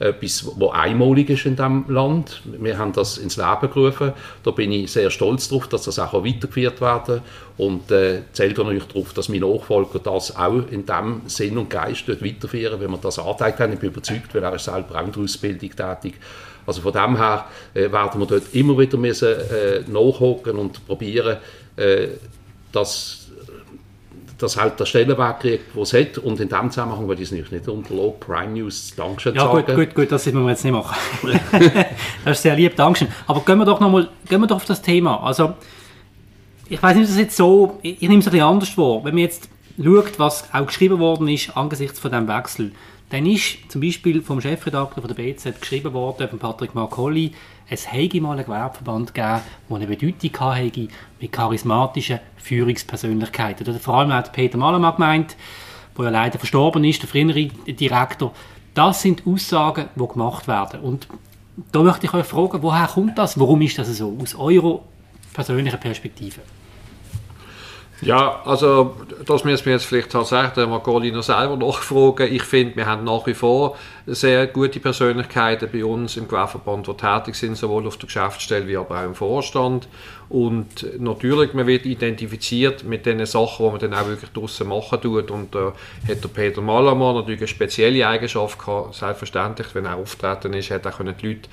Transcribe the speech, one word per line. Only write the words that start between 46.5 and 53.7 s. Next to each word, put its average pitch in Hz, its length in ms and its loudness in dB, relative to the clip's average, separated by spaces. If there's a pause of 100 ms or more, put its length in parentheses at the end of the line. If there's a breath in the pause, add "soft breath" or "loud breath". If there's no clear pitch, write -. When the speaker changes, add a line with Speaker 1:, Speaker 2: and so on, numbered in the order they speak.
Speaker 2:
Marcolli, 147 580 -2 (380 loud breath)
es - 200 -10
hätte 170 300 0
mal 151 120 -2
einen 135 120 -6
Gewerbeverband 117 720 -6
gegeben, 113 260 0 (280 loud breath)
der 113 80 -6
eine 101 100 -6
Bedeutung 151 540 -4
hatte, 127 480 -2 (320 loud breath)
mit - 120 -12
charismatischen 120 880 0 (160)
Führungspersönlichkeiten. 113 1300 -2
Da 120 80 -4